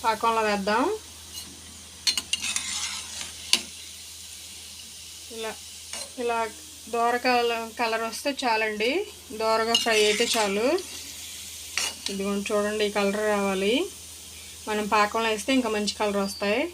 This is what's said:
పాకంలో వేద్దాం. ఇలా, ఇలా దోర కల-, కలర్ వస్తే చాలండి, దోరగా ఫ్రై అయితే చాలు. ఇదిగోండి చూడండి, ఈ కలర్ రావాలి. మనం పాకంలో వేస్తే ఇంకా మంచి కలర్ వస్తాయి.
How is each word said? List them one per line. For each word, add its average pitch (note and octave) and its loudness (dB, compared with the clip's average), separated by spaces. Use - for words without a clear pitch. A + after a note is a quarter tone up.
పాకంలో A3+ 4
వేద్దాం. G#3 4
ఇలా, A3 -6
ఇలా A#3 2
దోర A#3 4
కల-, A#3 4
కలర్ A3+ 2
వస్తే A3+ -2
చాలండి, A3 2
దోరగా A3 4
ఫ్రై A3 4
అయితే G#3 4
చాలు. G#3 2
ఇదిగోండి G3+ -2
చూడండి, G#3 2
ఈ - -6
కలర్ G3+ 2
రావాలి. G3 4
మనం G#3+ 0
పాకంలో A3 4
వేస్తే G#3+ 2
ఇంకా A#3 2
మంచి G#3 0
కలర్ G#3 4
వస్తాయి. G3+ 2